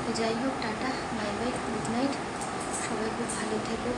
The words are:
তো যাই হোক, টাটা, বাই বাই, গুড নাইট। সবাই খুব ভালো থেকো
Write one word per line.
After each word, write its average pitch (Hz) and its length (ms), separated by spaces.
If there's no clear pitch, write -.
তো - 60
যাই 226 220
হোক, 269 220
টাটা, 220 260
বাই 208 200
বাই, 233 140
গুড 214 280
নাইট। 277 200
সবাই 220 320
খুব 226 200
ভালো 214 200
থেকো 226 280